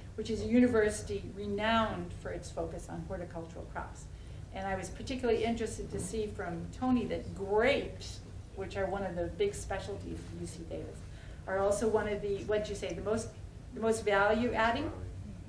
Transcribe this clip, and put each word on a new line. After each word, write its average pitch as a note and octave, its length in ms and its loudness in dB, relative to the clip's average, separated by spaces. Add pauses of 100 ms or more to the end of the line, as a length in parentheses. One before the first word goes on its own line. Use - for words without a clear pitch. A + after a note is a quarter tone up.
(160)
which A3 140 -4
is G#3 120 0
a G#3+ 40 -4
university A3 800 6 (100)
renowned G3+ 800 2 (100)
for - 100 -6
its E3+ 200 -8
focus E3+ 380 -6
on E3+ 180 -6
horticultural E3+ 640 -8
crops. - 320 -8 (500)
And F#3+ 140 -4
I F#3+ 80 2
was F3 140 -4
particularly A#3+ 560 2
interested A3+ 460 -2
to G3 80 -4
see G#3+ 360 -2
from E3+ 300 -4 (120)
Tony B3 280 4
that E3+ 300 -4
grapes, G#3 840 2 (380)
which F#3+ 180 -6
are G3 120 2
one G3 160 0
of F3 120 -2
the F3 100 0 (120)
big G3+ 180 2
specialties F#3+ 640 -4
of E3+ 220 -8
U F3 60 -4
C - 120 -10 (100)
Davis, D#3 300 -8 (480)
are F#3+ 120 0
also G3+ 280 4
one G#3 220 4
of G#3 120 0
the, G3+ 240 0
what'd G#3 220 2
you G3+ 80 -4
say, F3+ 180 -4
the F3 80 -4
most, A3 280 0 (440)
the B3 60 -8
most A3 240 4
value G#3+ 500 6
adding, A#3 380 4 (580)